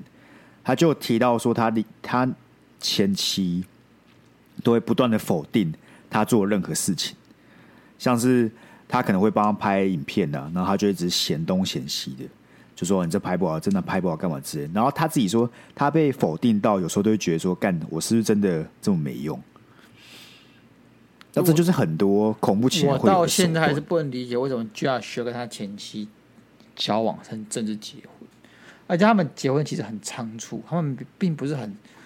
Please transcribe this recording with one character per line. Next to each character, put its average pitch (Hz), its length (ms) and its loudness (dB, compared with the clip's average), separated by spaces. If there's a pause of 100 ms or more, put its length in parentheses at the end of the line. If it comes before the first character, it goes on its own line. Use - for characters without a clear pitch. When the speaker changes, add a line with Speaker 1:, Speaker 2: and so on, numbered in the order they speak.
(640)
Speaker 1:
他 127 100 2
就 156 180 4
提 - 260 0
到 120 200 4
说 117 160 2
他 113 160 2
离-， 113 140 0 (180)
他 127 260 0 (520)
前 98 340 0
妻 92 500 -2 (960)
都 117 100 2
会 117 80 4
不 113 120 -2
断 120 180 2
的 110 80 2
否 85 280 -2
定 90 260 0 (380)
他 110 140 2
做 104 220 4
任 104 140 2
何 80 140 -6
事 90 200 -2
情， - 220 -6 (840)
像 123 200 0
是 120 320 2 (380)
他 123 140 0
可 110 100 0
能 92 80 2
会 107 100 4
帮 104 140 2
他 107 80 2
拍 98 320 0
影 90 180 0
片 78 320 -2
啊， 71 180 -8
然 90 100 -2
后 127 60 -2
他 196 80 2
就 - 120 2
一 - 40 4
直 87 160 -2
嫌 82 380 -2
东 92 180 0
嫌 69 240 -6
西 - 260 -8
的， 65 100 -12 (500)
就 - 120 -8
说 92 200 2
“你 82 40 -2
这 101 80 0
拍 90 180 -2
不 87 120 0
好， 80 100 -2
真 98 140 -2
的 92 80 2
拍 92 180 -4
不 180 100 0
好， - 80 -2
干 185 140 -4
嘛” 71 140 -4
之 78 140 -10
类 71 80 -6
的。 80 80 -10
然 107 100 2
后 139 60 4
他 160 180 0
自 151 100 -2
己 110 80 4
说， 117 220 2 (260)
他 143 160 0
被 151 220 2
否 80 240 0
定 110 240 2
到 107 200 2
有 85 80 -2
时 - 80 -6
候 101 60 4
都 110 80 2
会 107 60 4
觉 90 160 -2
得 82 60 0
说 90 180 0
：“干， 90 320 0
我 80 100 -6
是 113 160 -2
不 117 40 4
是 110 60 2
真 104 160 2
的 85 280 0 (140)
这 104 80 0
么 90 80 2
没 67 160 -4
用？” 69 260 -8 (1900)
那 - 100 0
这 170 100 4
就 170 100 4
是 165 80 4
很 82 280 0
多 104 360 4
恐 101 260 0
怖 127 80 2
情 143 180 2
人 135 120 2
会 - 0 -
有 - 40 -2
的 - 20 2
手 185 80 6
段。 185 80 4
Speaker 2:
我 - 0 -
到 165 60 2
现 180 260 2
在 160 80 0
还 147 140 2
是 147 60 -2
不 165 180 -2
能 147 120 -2
理 127 160 -8
解 120 120 -4
为 135 100 0
什 131 80 -2
么 113 80 -4 (100)
Josh 127 440 -4
要 120 60 -4
跟 120 100 -6
他 120 120 -8
前 104 300 -12
妻 104 320 -12 (680)
交 107 280 -2
往， 101 200 -2
甚 107 260 -12
至 107 280 -4
结 117 220 -16
婚， - 280 -20 (600)
而 185 100 0
且 180 80 4
他 226 80 8
们 180 240 2
结 135 160 0
婚 147 100 2
其 - 140 -6
实 - 60 -4
很 104 180 -10
仓 113 380 -10
促， 113 280 -12
他 170 140 -2
们 139 160 -2 (220)
并 170 180 0
不 135 100 -6
是 151 80 -4
很 107 220 -8 (300)